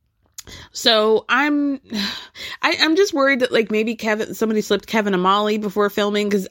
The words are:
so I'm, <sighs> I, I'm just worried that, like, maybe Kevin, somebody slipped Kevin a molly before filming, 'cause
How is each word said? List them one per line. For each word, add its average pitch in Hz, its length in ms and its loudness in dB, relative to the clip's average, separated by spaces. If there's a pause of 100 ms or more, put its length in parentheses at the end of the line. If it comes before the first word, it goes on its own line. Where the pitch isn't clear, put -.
(720)
so 220 560 2
I'm, 285 580 0
<sighs> - 760 -8
I, 302 180 2
I'm 311 160 2
just 392 180 2
worried 277 280 2
that, 247 100 0
like, 190 180 2
maybe 220 260 -2
Kevin, 214 380 -4
somebody 220 280 0
slipped 202 260 -2
Kevin 208 260 0
a 185 40 2
molly 208 400 2
before 208 320 -2
filming, 208 400 -2
'cause 196 220 0